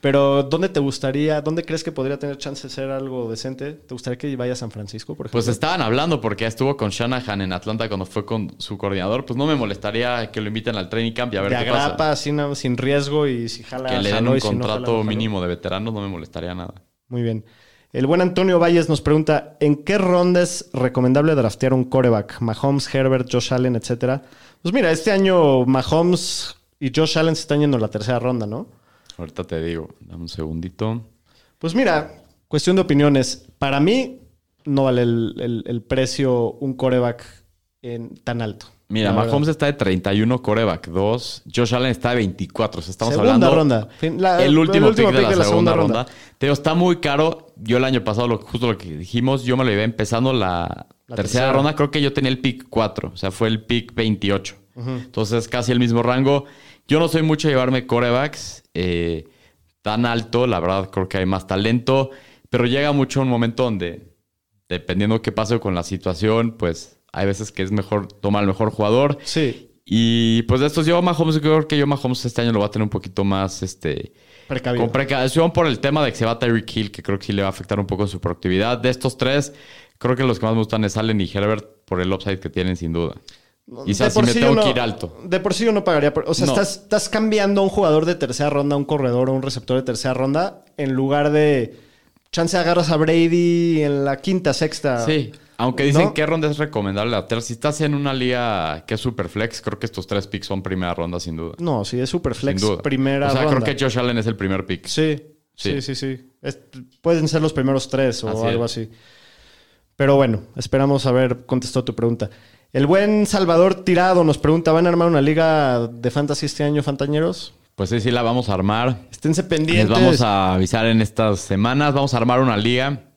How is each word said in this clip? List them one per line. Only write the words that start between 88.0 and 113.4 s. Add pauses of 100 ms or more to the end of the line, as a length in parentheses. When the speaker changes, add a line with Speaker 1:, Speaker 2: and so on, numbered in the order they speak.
Speaker 1:
de
tercera
ronda,
un
corredor
o
un
receptor
de
tercera
ronda, (100)
en
lugar
de, (540)
chance
agarras
a
Brady
en
la
quinta,
sexta.
Speaker 2:
Sí, (240)
aunque
dicen
Speaker 1:
¿No?
Speaker 2:
qué
ronda
es
recomendable
la
tercera.
Si
estás
en
una
liga
que
es
super
flex,
creo
que
estos
tres
picks
son
primera
ronda,
sin
duda.
Speaker 1:
No,
sí,
es
super
flex,
Speaker 2:
Sin
duda.
Speaker 1:
primera
Speaker 2:
O
sea,
Speaker 1:
ronda.
Speaker 2:
creo
que
Josh
Allen
es
el
primer
pick.
Speaker 1:
Sí, (400)
Speaker 2:
Sí.
Speaker 1:
sí,
sí,
sí. (120)
Es, (420)
pueden
ser
los
primeros
tres
o
Speaker 2:
Así
Speaker 1:
algo
Speaker 2:
es.
Speaker 1:
así. (1080)
Pero
bueno, (140)
esperamos
haber
contestado
tu
pregunta. (420)
El
buen
Salvador